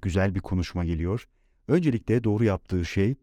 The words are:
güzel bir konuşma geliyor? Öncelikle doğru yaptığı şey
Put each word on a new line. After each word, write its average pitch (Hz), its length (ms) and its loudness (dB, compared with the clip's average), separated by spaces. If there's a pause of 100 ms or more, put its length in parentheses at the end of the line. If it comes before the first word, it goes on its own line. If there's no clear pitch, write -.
güzel 95 320 0
bir 95 60 -2
konuşma 90 440 -2
geliyor? 85 440 -2 (400)
Öncelikle 123 560 0
doğru 107 200 2
yaptığı 95 400 0
şey 95 380 0